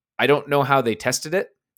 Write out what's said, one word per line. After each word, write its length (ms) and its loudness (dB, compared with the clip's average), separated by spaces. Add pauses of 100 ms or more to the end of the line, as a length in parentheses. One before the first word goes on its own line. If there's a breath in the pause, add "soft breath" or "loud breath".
(180)
I 80 0
don't 240 2
know 140 2
how 180 2
they 140 -2
tested 400 -4
it. 140 -4 (280)